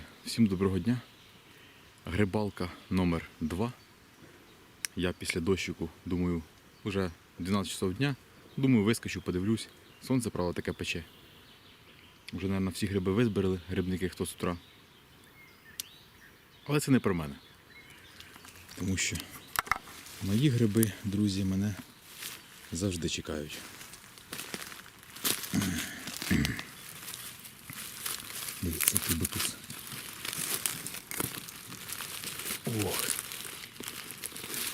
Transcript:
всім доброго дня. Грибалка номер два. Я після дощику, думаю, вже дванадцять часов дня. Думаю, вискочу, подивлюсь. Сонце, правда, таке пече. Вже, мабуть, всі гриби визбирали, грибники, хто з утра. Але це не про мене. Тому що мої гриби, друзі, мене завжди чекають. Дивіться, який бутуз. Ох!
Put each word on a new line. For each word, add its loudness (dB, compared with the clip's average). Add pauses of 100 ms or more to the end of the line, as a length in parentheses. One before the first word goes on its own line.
(260)
всім 4
доброго 4
дня. 2 (1040)
Грибалка 2 (200)
номер 4 (120)
два. 0 (1200)
Я 0
після -2
дощику, 2 (160)
думаю, 2 (420)
вже 0 (280)
дванадцять 2
часов 0
дня. 2 (420)
Думаю, 8
вискочу, 2
подивлюсь. 2 (320)
Сонце, 2
правда, 0
таке -2
пече. -4 (1300)
Вже, -2
мабуть, 0
всі 0
гриби 4
визбирали, 4 (100)
грибники, 0
хто -2
з -8
утра. -2 (2000)
Але 4
це 2
не 8
про 4
мене. -2 (1400)
Тому 0
що 0 (1080)
мої 6
гриби, 6 (120)
друзі, 2
мене 2 (960)
завжди 0
чекають. -4 (4000)
Дивіться, 2
який 4
бутуз. 0 (3000)
Ох! 0 (1700)